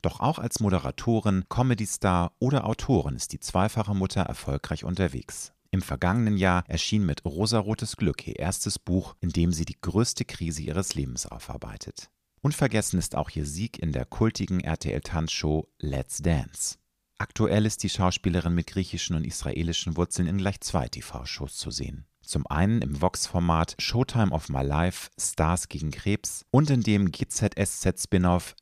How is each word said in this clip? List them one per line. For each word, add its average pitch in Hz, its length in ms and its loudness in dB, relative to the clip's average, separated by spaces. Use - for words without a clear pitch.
Doch - 200 -2
auch 139 180 0
als - 200 -4
Moderatorin, 101 920 2
Comedy-Star 104 880 2
oder 127 280 2
Autorin 95 480 2
ist - 200 -8
die - 60 -10
zweifache 101 540 0
Mutter 95 280 2
erfolgreich - 640 -4
unterwegs. 87 680 -4
Im 95 120 2
vergangenen 101 560 2
Jahr 90 280 4
erschien 104 380 2
mit 76 220 0
Rosarotes 107 720 0
Glück - 280 0
ihr - 120 -8
erstes - 400 -2
Buch, - 420 0
in 90 120 0
dem 85 200 4
sie 80 140 0
die - 160 -8
größte 101 420 0
Krise 78 380 -6
ihres 85 320 -2
Lebens 64 320 -4
aufarbeitet. - 840 -12
Unvergessen 113 580 2
ist - 180 -2
auch 73 200 -2
ihr 76 80 -2
Sieg 80 340 -6
in 80 140 -2
der 64 140 -2
kultigen 98 540 0
R-T-L-Tanzshow 78 1080 -2
Let's 67 440 -4
Dance. 71 560 0
Aktuell - 480 2
ist - 180 -2
die 98 40 0
Schauspielerin 87 640 2
mit 85 140 2
griechischen - 480 -4
und 80 100 0
israelischen 82 720 -4
Wurzeln 87 300 0
in 95 120 0
gleich 95 220 -2
zwei 65 280 -2
T-V-Shows - 680 -10
zu - 140 -8
sehen. 69 340 -8
Zum - 280 -2
einen 101 340 4
im 73 180 -2
Vox-Format 85 800 2
Showtime 117 540 2
of - 160 -2
My 67 160 0
Life – 78 520 0
Stars - 520 0
gegen 78 240 -4
Krebs - 580 -4
und 151 180 6
in 127 140 4
dem 101 300 4
G-Z-S-Z-Spin-off - 1500 0